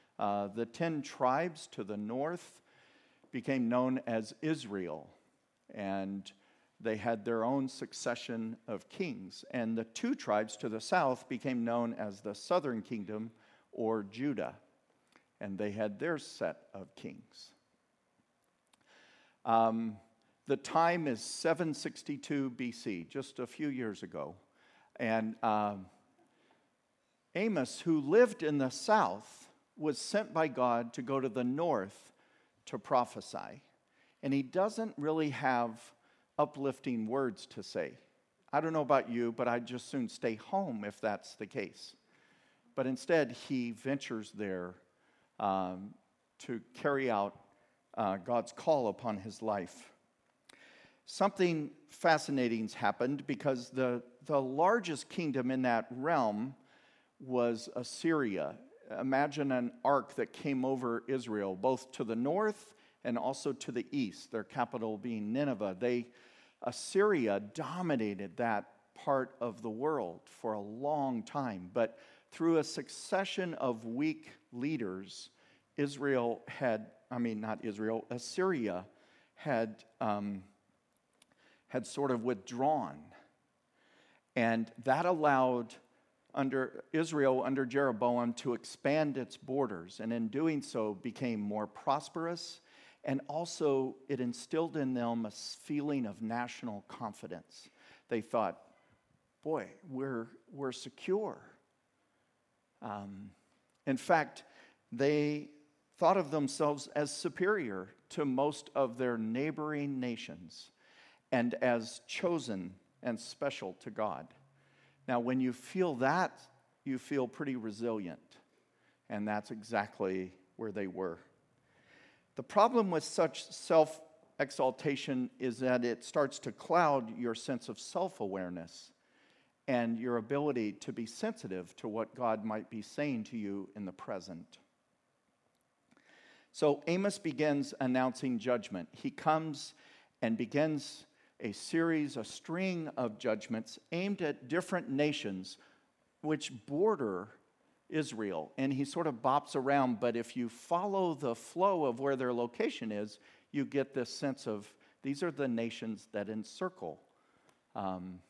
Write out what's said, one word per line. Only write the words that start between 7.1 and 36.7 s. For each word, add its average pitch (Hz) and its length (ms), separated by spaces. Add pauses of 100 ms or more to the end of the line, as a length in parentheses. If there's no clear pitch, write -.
their 113 180
own 131 240
succession 117 880 (120)
of 101 200
kings. 104 640
And 113 260
the 113 80
two 240 300
tribes 110 420
to 127 120
the 110 120
south 139 460
became 127 380
known 117 280
as 101 280
the 104 140
southern 143 460
kingdom, 110 500 (400)
or 110 320
Judah, 101 520 (840)
and 98 180
they 104 140
had 104 280
their 160 180
set - 400 (160)
of 95 220
kings. - 560 (1900)
Um, 113 520 (500)
the 135 100
time 170 500
is 117 140
seven 160 520
sixty-two 139 800
B 120 200
C, 92 380
just 135 300
a 123 80
few 151 220
years 117 340
ago. 80 320 (680)
And, 110 420
um, 104 420 (1500)
Amos, 180 440
who 160 220
lived 208 420
in 151 140
the 131 120
south, 127 800 (280)
was 151 200
sent - 360
by 160 160
God 120 440
to - 80
go 135 200
to 131 80
the 120 160
north 127 640 (540)
to 135 120
prophesy. 117 840 (600)
And 139 120
he 139 100
doesn't 214 540
really 156 320
have 120 500 (580)
uplifting 135 680